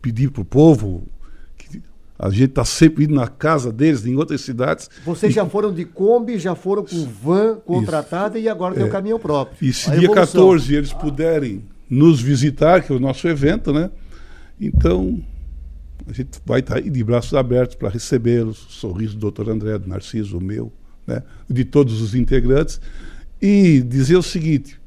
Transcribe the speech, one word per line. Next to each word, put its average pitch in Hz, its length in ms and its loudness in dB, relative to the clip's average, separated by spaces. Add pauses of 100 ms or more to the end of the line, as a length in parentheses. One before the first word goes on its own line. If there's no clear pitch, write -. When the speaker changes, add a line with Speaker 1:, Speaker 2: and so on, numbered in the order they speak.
Speaker 1:
pedir 127 280 -2
pro 104 140 -8
povo 123 640 4 (500)
que - 240 -16 (380)
a - 100 -4
gente 113 200 4
tá 127 160 -2
sempre 156 400 4
indo 151 100 0
na 127 140 0
casa 143 440 -2
deles, 127 320 0
em 127 120 -2
outras 151 260 -2
cidades. 127 480 -4 (140)
Speaker 2:
Vocês 165 280 0
Speaker 1:
E - 40 2
Speaker 2:
já 196 100 0
foram 208 260 -2
de 170 120 -6
Kombi, 220 540 0
já 175 160 -4
foram 196 300 -4
com 165 220 -6
van 165 460 0
Speaker 1:
Isso. 214 80 -8
Speaker 2:
contratada 170 760 -4
e 220 100 -2
agora 185 260 -4
tem 117 100 0
o 104 40 0
Speaker 1:
É. - 20 -2
Speaker 2:
caminhão 208 280 -4
próprio. 147 380 -4 (100)
Speaker 1:
E 127 60 2
se - 180 -4
Speaker 2:
A 143 40 2
Speaker 1:
dia 175 100 6
Speaker 2:
evolução. 185 380 4
Speaker 1:
quatorze 151 320 6
eles 147 180 -2
puderem 143 720 -2 (240)
nos 143 320 6
visitar, 147 600 4
que - 100 -6
é - 20 0
o 123 60 0
nosso 135 280 -2
evento, 156 440 0
né? 165 180 0 (720)
Então, 185 600 0 (880)
a 113 60 -14
gente 127 320 -10
vai 123 180 0
tá - 140 -6
aí 151 140 -4
de 127 140 -2
braços 120 300 -2
abertos 123 420 0
pra 113 120 -6
recebê-los, 117 760 -2
o - 60 -20
sorriso 104 420 -8
do 107 60 -12
doutor 104 280 -6
André, 107 300 -4
do 92 100 -8
Narciso, 95 500 -8
o - 40 -6
meu, 110 300 -8 (340)
né? 117 160 -6 (260)
De 123 160 -2
todos 123 360 2
os 110 140 -4
integrantes. 127 680 2 (600)
E 196 420 6
dizer 131 340 2
o 180 60 4
seguinte 156 640 -4